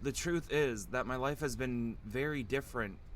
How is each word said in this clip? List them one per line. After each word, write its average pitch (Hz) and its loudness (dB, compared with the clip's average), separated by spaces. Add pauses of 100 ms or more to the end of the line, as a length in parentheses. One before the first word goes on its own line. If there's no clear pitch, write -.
The 139 0
truth 170 0
is 127 4
that 127 0
my 127 -2
life 139 0
has 143 0
been 117 0
very 139 0
different 117 -2 (180)